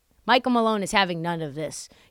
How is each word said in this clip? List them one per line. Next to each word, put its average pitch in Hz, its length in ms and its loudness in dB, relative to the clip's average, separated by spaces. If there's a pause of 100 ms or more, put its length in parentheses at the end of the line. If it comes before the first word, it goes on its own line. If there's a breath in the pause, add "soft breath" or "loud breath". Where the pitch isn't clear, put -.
(240)
Michael 247 280 2
Malone 220 300 2
is 180 100 -6
having 180 280 2
none 170 220 -4
of 147 120 -8
this. 147 360 -10 (200 soft breath)